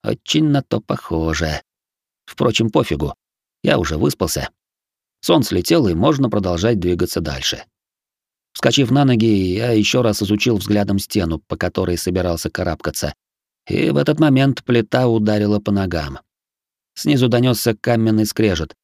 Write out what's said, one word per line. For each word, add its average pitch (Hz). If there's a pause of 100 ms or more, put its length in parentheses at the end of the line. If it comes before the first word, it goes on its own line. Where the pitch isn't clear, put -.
Очень 156
на 143
то 110
похоже. 80 (640)
Впрочем, 117
пофигу. 73 (480)
Я -
уже 80
выспался. - (720)
Сон 165
слетел, 107
и 90
можно 135
продолжать 98
двигаться 87
дальше. 69 (880)
Вскочив 123
на 139
ноги, 110
я 113
еще 110
раз 110
изучил 104
взглядом 101
стену, 85
по -
которой 90
собирался 90
карабкаться. 82 (540)
И -
в 139
этот 151
момент 135
плита 127
ударила 107
по 104
ногам. 85 (760)
Снизу 131
донесся 120
каменный 110
скрежет. 92